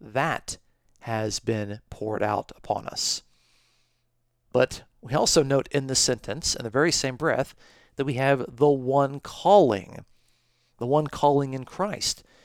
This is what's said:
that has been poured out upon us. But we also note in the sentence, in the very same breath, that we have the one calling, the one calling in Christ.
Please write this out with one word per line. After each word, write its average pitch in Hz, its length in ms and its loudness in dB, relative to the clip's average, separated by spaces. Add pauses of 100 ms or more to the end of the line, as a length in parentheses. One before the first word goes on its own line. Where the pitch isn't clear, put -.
that 135 580 -4 (460)
has 110 340 -4
been 107 500 -4
poured 107 340 -6
out 104 320 -2
upon - 320 -6
us. - 360 -4 (1300)
But - 300 2 (180)
we 110 140 -8
also 165 280 4
note 135 280 0
in 135 160 -2
the 131 80 -4
sentence, 127 600 -2
in 123 100 -8
the 113 60 -8
very 147 220 2
same 131 240 -2
breath, 143 380 -2 (420)
that 139 80 -2
we 135 100 -2
have 135 320 2
the 123 220 2
one 139 520 2
calling, 156 840 4 (720)
the 120 100 -6
one 151 200 2
calling 139 480 2
in 131 100 -8
Christ. - 580 -6 (220)